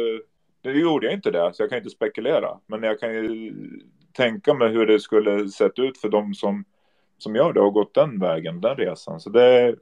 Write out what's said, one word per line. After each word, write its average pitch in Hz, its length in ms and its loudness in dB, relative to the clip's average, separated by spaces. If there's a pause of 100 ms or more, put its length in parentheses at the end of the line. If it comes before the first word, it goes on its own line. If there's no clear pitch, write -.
(600)
det 131 100 -8
gjorde 147 340 0
jag 143 80 -2
inte 202 180 -4
det, 87 220 0
så 110 100 -4
jag 104 60 -2
kan 123 80 -6
inte 107 120 -10
spekulera, 110 760 -4
men 110 180 -8
jag 110 160 -2
kan 113 140 -6
ju 110 400 -6 (600)
tänka 117 400 0
mig 120 160 2
hur 113 160 2
det 107 140 6
skulle 104 500 0
sett 101 300 0
ut 131 180 -2
för 107 120 -6
dem 104 240 0
som, 101 320 -6 (520)
som 107 180 -10
gör 147 180 2
det 101 80 4
och 101 120 4
gått 104 200 0
den 135 260 0
vägen, 85 420 -4
den 120 160 -2
resan. 82 420 -8
Så 104 100 -16
det, 120 520 6